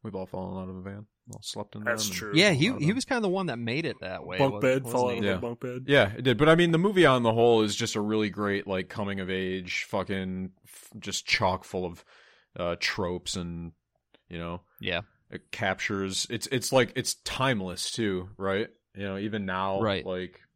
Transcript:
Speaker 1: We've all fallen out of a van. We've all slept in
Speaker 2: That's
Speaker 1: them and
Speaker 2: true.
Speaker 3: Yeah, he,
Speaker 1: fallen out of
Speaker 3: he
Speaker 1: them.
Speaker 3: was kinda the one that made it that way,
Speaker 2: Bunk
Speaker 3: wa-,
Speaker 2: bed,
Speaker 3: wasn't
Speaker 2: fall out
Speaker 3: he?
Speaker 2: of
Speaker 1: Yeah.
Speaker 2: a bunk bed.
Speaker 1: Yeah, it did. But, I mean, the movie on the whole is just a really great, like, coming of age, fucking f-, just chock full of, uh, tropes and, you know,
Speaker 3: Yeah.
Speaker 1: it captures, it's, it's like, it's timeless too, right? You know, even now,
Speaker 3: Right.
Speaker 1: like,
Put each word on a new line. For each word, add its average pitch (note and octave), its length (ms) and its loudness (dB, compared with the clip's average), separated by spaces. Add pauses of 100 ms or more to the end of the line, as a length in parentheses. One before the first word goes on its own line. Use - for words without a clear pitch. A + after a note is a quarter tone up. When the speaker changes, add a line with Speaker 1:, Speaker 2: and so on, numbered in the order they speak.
Speaker 1:
We've G2+ 120 -8
all F#2 120 -6
fallen F#2 360 -8
out F#2 60 -10
of F#2 80 -10
a F#2 60 -10
van. G2+ 240 -12 (200)
We've A2 100 -14
all G#2+ 60 -18
slept - 320 -10
in G#2+ 100 -10
Speaker 2:
That's A2+ 200 0
Speaker 1:
them G#2 60 -2
and F2+ 80 -4
Speaker 2:
true. - 160 -8
Speaker 3:
Yeah, G3 160 6
he, D3+ 160 4
Speaker 1:
fallen C4 60 2
out - 40 -6
of - 60 -6
Speaker 3:
he D3 60 2
Speaker 1:
them. G#3 80 4
Speaker 3:
was C4 100 -4
kinda B3 160 0
the G3+ 80 2
one F#3 160 0
that A#2+ 120 -4
made A#2+ 280 -2
it A#2+ 140 -6
that F#2 260 -8
way, F2+ 120 -6
Speaker 2:
Bunk C3+ 160 4
Speaker 3:
wa-, G#2 60 -6
Speaker 2:
bed, C3 240 2
Speaker 3:
wasn't A#2+ 80 -10
Speaker 2:
fall B2 160 2
out A#2+ 60 0
Speaker 3:
he? - 60 -4
Speaker 2:
of G#2 40 0
Speaker 1:
Yeah. G2 120 2
Speaker 2:
a - 20 -2
bunk A#2+ 220 -6
bed. B2+ 280 -8
Speaker 1:
Yeah, A#2+ 240 6
it A2+ 100 -8
did. B2 140 4
But, D3 140 6
I E3 60 10
mean, E3+ 160 4
the D#3+ 60 6
movie F#3 280 6
on B2+ 160 6
the A2+ 100 4
whole A#2 300 8
is G#2 120 0
just A2+ 220 -4
a G#2+ 40 -2
really G#2+ 280 0
great, G2+ 380 -2
like, F#2+ 240 -2
coming G2 280 -4
of F#2 120 -4
age, F#2+ 580 -4
fucking F#2 600 -4 (160)
f-, - 240 -20 (100)
just - 260 -6
chock F#2 380 2
full F2+ 220 -4
of, F2 180 -10 (520)
uh, F2 220 -2
tropes F2+ 560 -4
and, E2+ 380 -8 (560)
you E2+ 100 -12
know, E2+ 220 -8 (180)
Speaker 3:
Yeah. F2 220 -4 (300)
Speaker 1:
it - 200 -16
captures, F#2+ 800 -2
it's, A2+ 180 -6
it's B2+ 220 -4
like, B2+ 260 4
it's A#2+ 180 -2 (100)
timeless G2+ 680 -2
too, F#2+ 460 -2
right? G2 320 -2 (260)
You G2 100 -10
know, G2 120 -6
even G#2 300 -4
now, F#2+ 340 -2
Speaker 3:
Right. G2+ 240 0
Speaker 1:
like, F2+ 340 -8 (180)